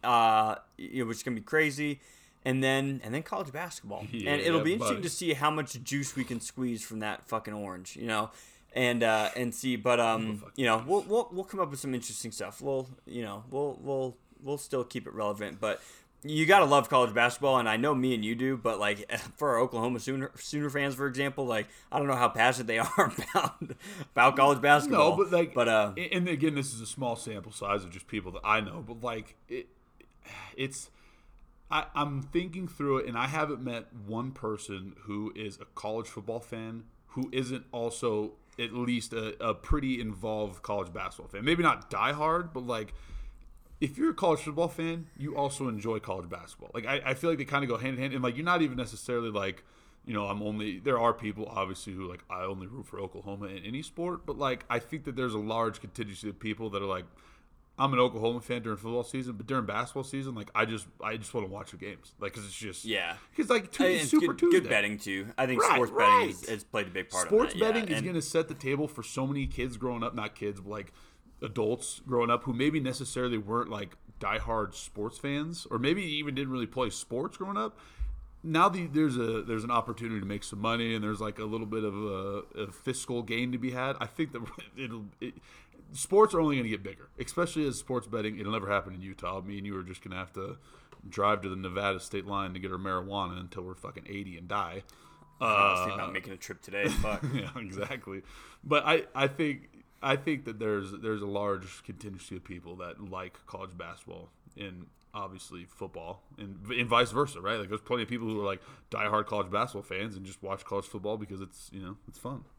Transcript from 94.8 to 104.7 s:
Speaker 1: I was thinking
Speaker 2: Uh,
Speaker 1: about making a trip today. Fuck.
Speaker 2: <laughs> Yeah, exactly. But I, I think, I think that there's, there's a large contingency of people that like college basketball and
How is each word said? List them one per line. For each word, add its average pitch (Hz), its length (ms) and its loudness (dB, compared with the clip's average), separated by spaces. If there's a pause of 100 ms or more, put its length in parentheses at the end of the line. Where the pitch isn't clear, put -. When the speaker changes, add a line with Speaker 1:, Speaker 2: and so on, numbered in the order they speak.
Speaker 1:
I 127 40 0 (260)
was 90 100 4
thinking 95 180 -2
Speaker 2:
Uh, 95 40 -2
Speaker 1:
about 92 100 -6
making 95 200 -4
a 92 40 -12
trip - 240 -12
today. 101 260 -2
Fuck. 104 420 2
Speaker 2:
<laughs> 120 40 -2
Yeah, 110 240 -4
exactly. 101 640 -8 (420)
But 147 220 4
I, 160 180 4 (100)
I 139 140 4
think, 139 420 -2 (320)
I 135 140 4
think 139 300 -2
that 110 140 -8
there's, 104 320 0
there's 107 300 -4
a 104 60 -6
large 98 560 -2
contingency 95 540 -12
of 87 60 -12
people 87 340 -14
that 92 320 -10
like 92 360 -10
college 95 320 -12
basketball 87 520 -14 (280)
and 92 300 -12 (260)